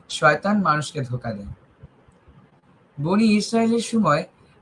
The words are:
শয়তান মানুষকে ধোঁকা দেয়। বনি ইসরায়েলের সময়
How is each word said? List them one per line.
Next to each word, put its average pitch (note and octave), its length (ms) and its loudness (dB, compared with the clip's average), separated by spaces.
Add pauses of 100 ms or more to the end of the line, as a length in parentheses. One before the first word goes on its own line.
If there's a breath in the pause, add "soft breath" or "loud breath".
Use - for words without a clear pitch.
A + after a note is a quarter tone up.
শয়তান E3 520 2
মানুষকে D3+ 400 -2
ধোঁকা B2 320 -6
দেয়। G2+ 120 -12 (1600)
বনি G3 220 2
ইসরায়েলের A3+ 560 2
সময় F#3 440 0 (380 soft breath)